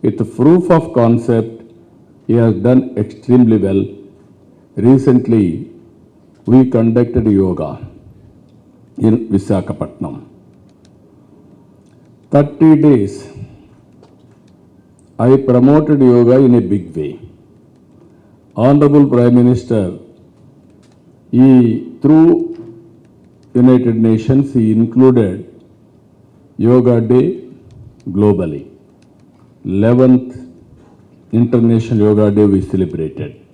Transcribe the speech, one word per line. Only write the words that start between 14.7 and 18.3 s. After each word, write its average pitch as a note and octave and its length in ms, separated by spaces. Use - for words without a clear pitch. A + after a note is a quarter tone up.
I B2+ 180
promoted C#3 640
yoga B2 380
in C3 160
a A2+ 80
big F2 340
way. D2+ 240